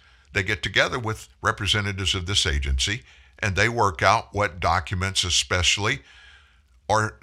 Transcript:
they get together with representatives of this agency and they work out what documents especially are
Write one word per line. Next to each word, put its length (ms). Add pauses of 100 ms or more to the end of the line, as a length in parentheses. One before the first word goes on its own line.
(340)
they 100
get 180
together 380
with 300 (120)
representatives 720
of 120
this 200
agency 580 (360)
and 160
they 140
work 320
out 320
what 260
documents 640
especially 760 (880)
are 340